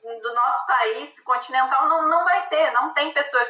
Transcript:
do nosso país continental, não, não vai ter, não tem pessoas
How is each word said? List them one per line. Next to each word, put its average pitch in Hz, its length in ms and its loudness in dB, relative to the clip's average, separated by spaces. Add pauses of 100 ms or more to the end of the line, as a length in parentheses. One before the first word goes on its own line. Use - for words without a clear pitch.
do 233 320 -10
nosso 240 340 0
país 233 540 -2
continental, 262 680 0
não, 320 200 2
não 339 160 2
vai 359 220 2
ter, 311 240 2
não 247 220 0
tem 302 180 0
pessoas 262 380 0